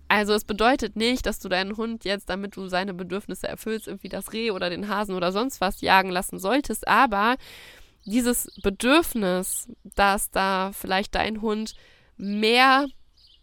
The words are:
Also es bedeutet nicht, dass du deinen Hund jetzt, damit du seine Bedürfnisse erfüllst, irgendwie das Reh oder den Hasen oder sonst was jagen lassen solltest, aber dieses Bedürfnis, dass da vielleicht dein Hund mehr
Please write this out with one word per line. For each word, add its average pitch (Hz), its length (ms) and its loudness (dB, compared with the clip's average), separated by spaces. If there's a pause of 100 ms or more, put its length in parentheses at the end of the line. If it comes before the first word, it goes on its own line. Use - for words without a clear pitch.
(120)
Also 208 220 4
es 214 100 2
bedeutet 220 520 2
nicht, 233 320 0
dass 214 120 -4
du 196 100 -8
deinen 190 280 -2
Hund 226 260 -6
jetzt, 196 260 -4
damit 196 260 -6
du 190 120 -10
seine 185 280 -2
Bedürfnisse 185 520 -8
erfüllst, - 400 -8
irgendwie 196 220 -12
das 190 240 -10
Reh 226 160 -2
oder 185 220 -2
den 180 180 -6
Hasen 208 240 -2
oder 185 180 0
sonst 226 300 -2
was 190 200 -2
jagen 190 280 4
lassen 180 300 -4
solltest, 220 480 -2
aber 220 480 4 (680)
dieses 240 460 0 (120)
Bedürfnis, 202 1040 0 (160)
dass 202 480 2
da 190 420 0
vielleicht 190 400 -2
dein 208 300 -2
Hund 220 320 -4 (440)
mehr 240 680 4 (560)